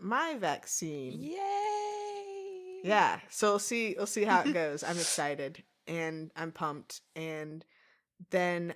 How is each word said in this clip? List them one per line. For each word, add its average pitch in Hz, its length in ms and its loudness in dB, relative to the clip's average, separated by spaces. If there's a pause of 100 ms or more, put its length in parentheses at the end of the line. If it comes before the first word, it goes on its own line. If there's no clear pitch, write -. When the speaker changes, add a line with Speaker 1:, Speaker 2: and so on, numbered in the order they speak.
Speaker 1:
my 277 380 0
vaccine. 147 840 -2
Speaker 2:
Yay! 392 1600 -4
Speaker 1:
Yeah, 180 360 4 (100)
so 214 200 4
we'll 202 80 4
see, 226 380 0
we'll 202 100 0
see 208 180 0
how 190 180 8
it 294 100 2
Speaker 2:
<laughs> - 20 0
Speaker 1:
goes. 151 280 0
I'm 175 140 -2
excited, 147 640 -2 (240)
and 160 500 -4
I'm 165 160 -4
pumped, 147 480 -4 (160)
and 156 480 -8 (680)
then 175 460 4